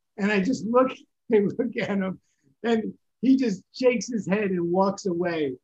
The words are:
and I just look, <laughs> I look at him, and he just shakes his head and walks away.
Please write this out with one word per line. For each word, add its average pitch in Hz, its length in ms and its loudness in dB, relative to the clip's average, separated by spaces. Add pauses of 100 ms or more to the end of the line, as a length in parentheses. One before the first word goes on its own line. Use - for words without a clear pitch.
(160)
and 208 140 0
I 202 100 2
just 185 240 -2
look, 247 280 2 (200)
<laughs> - 220 -4
I 214 40 8
look 220 380 -2
at 190 120 -4
him, 190 320 -4 (420)
and 214 320 0 (260)
he 262 160 6
just 214 280 -2 (100)
shakes 247 320 2
his 226 220 -6
head 202 240 0
and 170 180 -2
walks 190 360 0
away. 170 580 -2